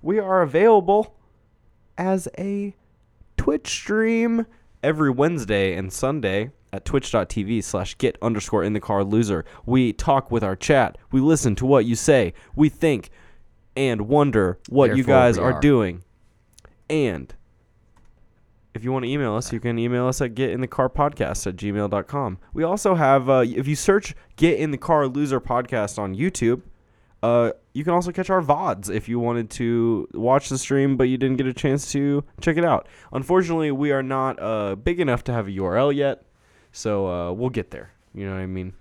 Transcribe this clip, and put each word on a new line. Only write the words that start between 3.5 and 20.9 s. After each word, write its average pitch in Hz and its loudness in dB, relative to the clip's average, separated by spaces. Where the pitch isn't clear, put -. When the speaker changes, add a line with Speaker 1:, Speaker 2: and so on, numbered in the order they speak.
Speaker 1:
stream 226 0
every 156 2
Wednesday 110 0
and 92 -6
Sunday 113 -2
at 95 -10
twitch - -2
dot 101 0
T 104 -4
V 107 -2
slash 92 -6
get 120 -2
underscore 107 -2
in 107 -2
the 107 -2
car 101 -2
loser. 101 0
We 123 2
talk - 0
with 117 -2
our 95 -2
chat. 135 2
We 131 2
listen 131 2
to 127 -4
what 131 6
you 120 0
say. 113 2
We 147 4
think 143 0
and 127 0
wonder 113 2
what 131 4
you 131 2
Speaker 2:
Therefore, 135 2
Speaker 1:
guys 123 6
Speaker 2:
we 87 -2
Speaker 1:
are 127 2
Speaker 2:
are. - -2
Speaker 1:
doing. 107 2
And 110 -2
if 107 -10
you 127 -4
wanna 131 -2
email 131 -2
us, 113 -6
you 113 -4
can 117 -2
email 123 0
us 127 -2
at 120 -4
get 127 -2
in 117 -4
the 123 -4
car 131 0
podcast - -2